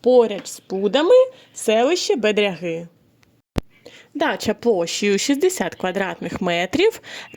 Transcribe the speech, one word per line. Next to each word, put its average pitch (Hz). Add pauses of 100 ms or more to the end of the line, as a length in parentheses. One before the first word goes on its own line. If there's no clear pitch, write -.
поряд 226
з -
Пудами, 208 (400)
селище 277
Бедряги. 180 (1300)
Дача 240
площею 202
шістдесят 285
квадратних 185
метрів 185 (360)